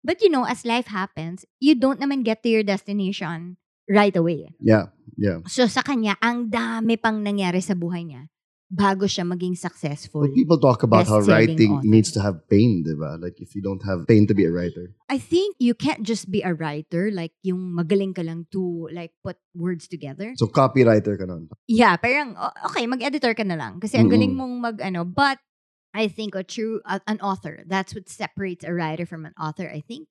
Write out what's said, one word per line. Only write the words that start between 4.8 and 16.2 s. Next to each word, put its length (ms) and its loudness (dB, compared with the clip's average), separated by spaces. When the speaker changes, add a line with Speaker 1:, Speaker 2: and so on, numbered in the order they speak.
Speaker 2:
yeah. 280 -2
Speaker 1:
So, 220 2
sa 180 0
kanya, 380 0
ang 260 -2
dami 480 -2
pang 240 -2
nangyari 400 0
sa 160 -4
buhay 320 -6
niya 160 -16
bago 340 0
siya 220 -2
maging 320 -4
successful 680 -6
Speaker 2:
Well, 80 0
people 240 4
talk 240 6
about 240 6
how 160 6
Speaker 1:
best-selling 80 4
Speaker 2:
writing 180 6
Speaker 1:
author. 80 4
Speaker 2:
needs 260 6
to 60 -2
have 260 -2
pain, 320 4
di 160 -4
ba? 240 -8
Like, 160 -12
if 160 -20
you 80 -10
don't 240 -8
have 240 -4
pain 160 8
to 80 2
be 140 4
a 40 2
writer. 440 -6
Speaker 1:
I 100 -2
think 380 -2
you 180 2
can't 240 -4
just 300 -6